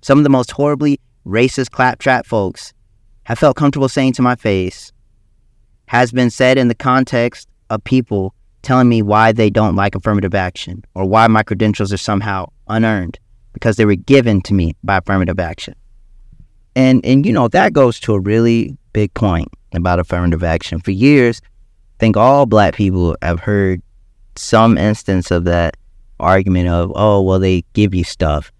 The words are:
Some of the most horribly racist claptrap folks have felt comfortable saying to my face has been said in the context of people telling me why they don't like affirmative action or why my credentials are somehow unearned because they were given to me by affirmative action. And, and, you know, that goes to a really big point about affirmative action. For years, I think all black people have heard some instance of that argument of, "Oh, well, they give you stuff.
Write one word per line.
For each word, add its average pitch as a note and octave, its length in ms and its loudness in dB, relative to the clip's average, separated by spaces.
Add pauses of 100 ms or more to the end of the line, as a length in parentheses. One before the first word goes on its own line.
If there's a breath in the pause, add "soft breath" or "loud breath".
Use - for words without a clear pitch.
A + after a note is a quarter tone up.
Some C#3 160 2
of D3 60 4
the C#3+ 60 2
most B2+ 200 -2
horribly D3 500 -2 (260)
racist B2 440 -2
claptrap B2+ 560 -2
folks - 460 -6 (520)
have A#2 140 -6
felt D3 180 2
comfortable C#3 320 0
saying C3 260 0
to - 80 -2
my B2 120 2
face F#2+ 580 -4 (920)
has A#2+ 260 0
been B2 180 0
said C3 280 2
in B2+ 100 2
the A#2 60 0
context B2+ 760 -2 (220)
of A2 140 -6
people G#2 500 -2 (280)
telling B2+ 260 2
me A#2 140 2
why G#2+ 300 4
they G#2+ 180 2
don't G2+ 260 0
like G2 180 -2
affirmative G2 400 -2
action F#2 500 -8 (100)
or F#2+ 100 -6
why G#2+ 220 4
my A2 160 2
credentials G#2 500 -2
are G2 60 -4
somehow G2 520 -4 (180)
unearned A2 500 -2 (340)
because A2+ 240 -2
they A2+ 80 2
were G#2 100 2
given A#2+ 480 2
to - 120 -4
me E2+ 280 0
by G2 140 -2
affirmative F#2 420 -2
action. E2 360 -8 (1000)
And, C3 280 2
and, C#3 220 2
you A#3+ 60 0
know, C3+ 160 0
that F#3+ 240 0
goes C3 280 2
to A2 140 -2
a G2+ 60 0
really A2+ 580 0 (140)
big G#2+ 220 -2
point F2+ 340 -2 (260)
about F2 240 0
affirmative F2 460 -2
action. E2 340 -4
For F#2+ 140 -6
years, A#2+ 500 2
I - 560 -20
think A2 180 2
all C3 300 4
black G#2 300 2
people F#2 440 0
have F2 200 -4
heard G2 420 -2 (540)
some A2+ 420 2
instance F#2+ 540 -2
of F2 120 0
that E2+ 320 -2 (440)
argument F#2 480 0
of, F2 260 -2
"Oh, G#2 280 2
well, F#2+ 180 2
they F#2 320 0
give G#2 220 0
you F2 100 0
stuff. D2+ 560 -4